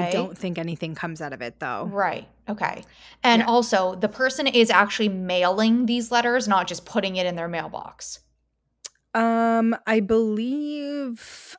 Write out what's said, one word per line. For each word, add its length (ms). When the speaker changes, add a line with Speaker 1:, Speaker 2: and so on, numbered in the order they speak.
Speaker 1:
Okay. 80
Speaker 2:
don't 260
think 200
anything 380
comes 260
out 120
of 80
it, 180
though. 320
Speaker 1:
Right, 380
okay. 360
And 180
Speaker 2:
Yeah. 60
Speaker 1:
also, 480
the 120
person 400
is 220
actually 400
mailing 760
these 220
letters, 380
not 200
just 180
putting 320
it 80
in 100
their 140
mailbox. 720
Speaker 2:
Um, 640
I 140
believe, 1600